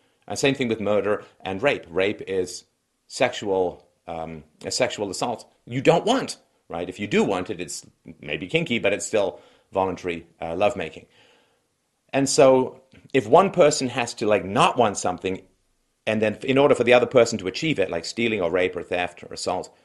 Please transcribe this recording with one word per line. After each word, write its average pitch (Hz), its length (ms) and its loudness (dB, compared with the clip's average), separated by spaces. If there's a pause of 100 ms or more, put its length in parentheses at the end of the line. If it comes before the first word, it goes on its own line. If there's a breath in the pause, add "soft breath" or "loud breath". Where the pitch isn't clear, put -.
(260)
And - 140 -10
same 139 160 2
thing 127 140 -4
with 110 100 -2
murder 101 460 -2 (160 loud breath)
and 95 200 -8
rape. 135 280 -2
Rape 95 400 -2
is 92 340 -6 (440)
sexual, 95 800 -2 (220)
um, 80 380 -12 (180)
a 98 80 -8
sexual 110 380 -4
assault 113 360 -6 (200)
you 127 160 -6
don't 165 240 4
want, 220 320 -2 (320)
right? 85 180 -6
If 90 100 -10
you 101 100 -6
do 196 180 2
want 92 240 -2
it, 92 100 -8
it's 82 260 -12 (360)
maybe 78 260 -6
kinky, 107 320 -2
but 101 140 0
it's 98 120 -6
still 101 360 -2 (320 loud breath)
voluntary, 90 520 -4 (160)
uh, 82 140 -6
lovemaking. 98 520 -2 (1080 soft breath)
And 135 160 0
so 131 520 6 (320)
if 127 140 2
one 180 240 6
person 147 380 2
has 117 240 -4
to, - 120 -6
like, 104 200 2
not 139 320 0
want 107 200 2
something, 92 440 -4 (640)
and 110 140 0
then 107 220 0
in 131 140 2
order 139 160 6
for 120 120 0
the 120 80 6
other 123 120 6
person 117 340 4
to 90 80 -6
achieve 147 300 -4
it, 90 140 -2
like 85 140 -6
stealing 110 340 -2
or 85 100 -2
rape 90 280 0
or 85 60 -8
theft 87 400 -6
or - 100 -18
assault, 90 520 -6